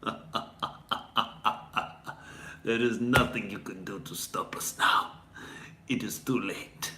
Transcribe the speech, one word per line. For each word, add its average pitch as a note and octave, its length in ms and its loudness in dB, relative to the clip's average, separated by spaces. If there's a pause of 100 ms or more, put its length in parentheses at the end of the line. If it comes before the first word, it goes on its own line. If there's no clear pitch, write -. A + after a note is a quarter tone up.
<laughs> - 640 -4 (2000)
There A#2 180 4
is A#2 180 4
nothing A#2+ 500 6
you G#2 100 -6
can F#2 240 -10
do G2 160 -6
to F2 140 -10
stop - 400 -4
us - 240 -4
now. - 340 6 (760)
It B2+ 140 2
is G2+ 160 -4
too B2+ 200 2
late. - 600 -4